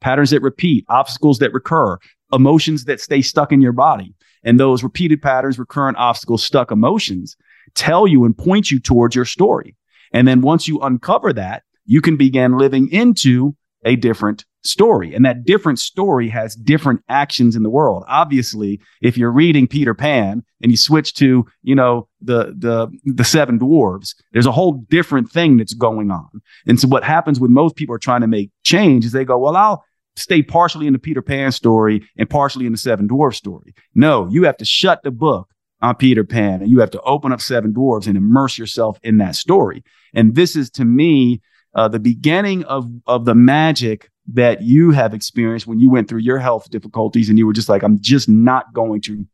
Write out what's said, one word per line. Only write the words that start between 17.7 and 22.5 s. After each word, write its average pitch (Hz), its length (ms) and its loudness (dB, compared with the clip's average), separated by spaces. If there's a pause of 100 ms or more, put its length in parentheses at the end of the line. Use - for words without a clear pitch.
world. 117 380 0
Obviously, 123 720 -2 (200)
if 123 160 0
you're 120 140 0
reading 143 380 2
Peter 135 260 -2
Pan 120 480 -2 (180)
and 117 120 2
you 113 40 0
switch 151 380 0
to, 127 300 2 (180)
you 131 120 -2
know, 123 340 0 (120)
the, 117 360 -4